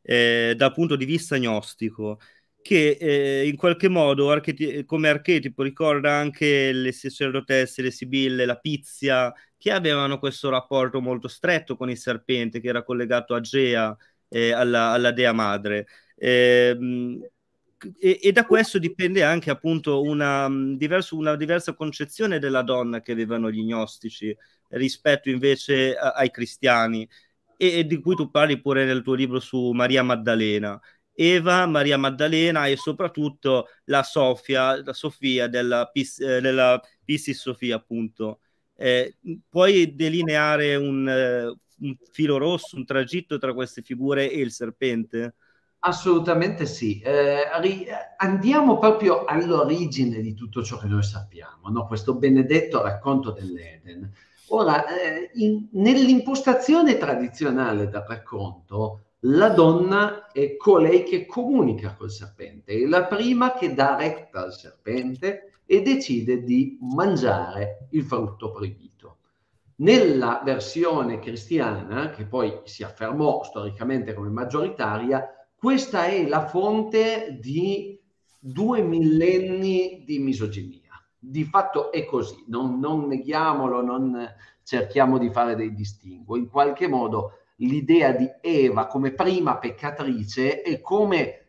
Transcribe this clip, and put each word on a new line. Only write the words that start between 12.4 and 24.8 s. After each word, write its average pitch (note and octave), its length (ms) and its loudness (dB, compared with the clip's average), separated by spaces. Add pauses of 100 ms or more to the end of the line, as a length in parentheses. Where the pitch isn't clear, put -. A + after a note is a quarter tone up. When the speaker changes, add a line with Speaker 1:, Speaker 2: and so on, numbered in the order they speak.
Speaker 1:
che A#2 80 -8
era A#2+ 160 -2
collegato A#2+ 520 -2
a A#2 40 -2
Gea, A#2 560 0 (320)
eh, A#2 240 0
alla, A#2 400 2
alla A#2+ 200 2
dea A#2+ 220 2
madre. G#2 540 -2 (300)
Ehm, B2 1000 2 (800)
e, F#3+ 220 2
e G3+ 100 6
da A#3 140 4
questo A3 320 2
dipende F3+ 460 0
anche D#3 260 0
appunto D3 520 0
una, C#3+ 460 0
mm, C3+ 280 -2
diverso, D#3+ 420 -2
una D3+ 180 0
diversa D#3+ 380 -2
concezione D#3 640 -4
della C3+ 240 0
donna A#2+ 400 -2
che B2 100 -10
avevano A2+ 380 -2
gli A2 140 -4
gnostici A2 720 -6 (340)
rispetto C#3 600 -2